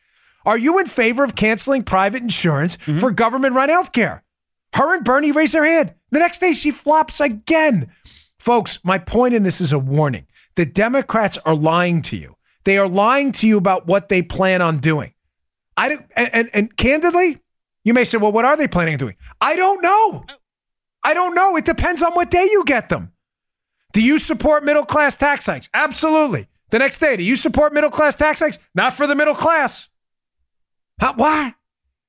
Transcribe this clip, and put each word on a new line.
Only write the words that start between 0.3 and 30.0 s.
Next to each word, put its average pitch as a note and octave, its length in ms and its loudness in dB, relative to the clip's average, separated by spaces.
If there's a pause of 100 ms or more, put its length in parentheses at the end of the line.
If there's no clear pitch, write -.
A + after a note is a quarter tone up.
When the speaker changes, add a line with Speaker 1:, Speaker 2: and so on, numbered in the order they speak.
Speaker 1:
"Are A3 120 2
you D4 220 2
in F4+ 80 -2
favor A#3+ 360 0
of B3+ 120 -4
canceling A3+ 480 -2
private G3+ 380 -2
insurance F3 560 -2
Speaker 2:
Mm-hmm. D3+ 220 -4
Speaker 1:
for A#3 120 0
government-run B3+ 580 0
healthcare?" B3 520 -2 (520)
Her D#4 220 2
and D#4 100 -4
Bernie C#4+ 260 2
raised D4+ 220 2
their D#4 100 2
hand. D#4 300 2 (180)
The C#4 80 2
next E4+ 200 0
day, F#4 140 2
she D4 180 -2
flops D4+ 500 0
again. C#4+ 680 0 (480)
Folks, A#3 440 -2
my F#3 140 0
point A#3+ 380 0
in G#3+ 80 2
this F#3 180 -2
is D3+ 100 -2
a D3 80 0
warning. C3+ 460 -2 (300)
The E3+ 100 0
Democrats A3+ 800 -2
are D#3+ 100 2
lying E3 480 0
to - 140 -10
you. C#2 180 -16 (300)
They G3 120 2
are G3 120 2
lying A#3 440 2
to - 140 0
you A3 100 4
about F#3 300 0
what G3 220 0
they F#3 120 2
plan F#3 400 0
on D#3+ 180 0
doing. D3 340 -2 (640)
I A3 120 0
don't, D4 160 -8 (100)
and, A#3+ 180 -2
and, A3+ 200 0
and G#3+ 240 -2
candidly, E4 640 0 (460)
you A3+ 80 2
may B3 100 2
say, A3+ 140 -4
"Well, G#3+ 160 0
what A3+ 120 2
are D4 120 2
they D4 100 -2
planning E3 280 -2
on C3 40 -6
doing?" A#2+ 160 -8 (240)
I C#4 160 0
don't F#4 260 0
know. G4 440 0 (800)
I D4 80 2
don't F4 220 -2
know. F#4 200 2
It D#4 100 -2
depends D#4+ 360 -2
on E4+ 140 0
what F4 160 0
day F4+ 200 4
you G4+ 140 2
get B3+ 240 -2
them. G#2+ 220 -6 (840)
Do G#3+ 80 2
you C4+ 180 4
support D4+ 460 0
middle-class D4 520 0
tax C#4+ 280 -2
hikes? D3+ 280 -8
Absolutely. C#4+ 720 0 (240)
The A3+ 80 0
next C4+ 200 -2
day, D4 160 2
do F3+ 80 -4
you A3 140 0
support D4 360 0
middle-class D4 420 0
tax D4+ 260 0
hikes? D4+ 160 -2 (180)
Not A3+ 180 0
for C#4+ 140 -2
the C#4+ 80 0
middle D4+ 200 0
class. D4+ 520 -2 (1120)